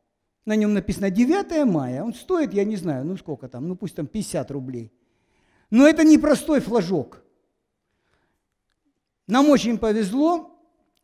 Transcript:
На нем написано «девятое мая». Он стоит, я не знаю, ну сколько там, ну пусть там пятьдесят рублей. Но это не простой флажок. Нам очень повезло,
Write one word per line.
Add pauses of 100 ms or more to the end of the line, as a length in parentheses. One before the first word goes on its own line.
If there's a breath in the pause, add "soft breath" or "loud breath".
(440)
На
нем
написано
«девятое
мая».
Он
стоит,
я
не
знаю,
ну
сколько
там,
ну
пусть
там
пятьдесят
рублей. (760)
Но
это
не
простой
флажок. (2000)
Нам
очень
повезло, (540)